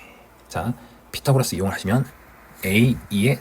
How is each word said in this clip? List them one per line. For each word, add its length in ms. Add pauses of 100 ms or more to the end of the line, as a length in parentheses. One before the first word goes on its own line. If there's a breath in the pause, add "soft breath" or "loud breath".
(480 loud breath)
자, 260 (380 loud breath)
피타고라스 440
이용을 160
하시면 340 (580)
에이이의 760